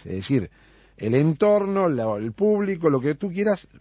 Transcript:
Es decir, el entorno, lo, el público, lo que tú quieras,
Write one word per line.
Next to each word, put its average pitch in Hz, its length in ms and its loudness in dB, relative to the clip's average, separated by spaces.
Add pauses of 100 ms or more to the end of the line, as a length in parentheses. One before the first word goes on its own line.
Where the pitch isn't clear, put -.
Es - 80 -12
decir, 98 380 -2 (480)
el 110 160 -2
entorno, 196 760 2
lo, 113 300 -2
el 113 140 -6
público, 202 580 0
lo 135 100 2
que 143 140 -2
tú 185 180 -6
quieras, 202 340 -2 (140)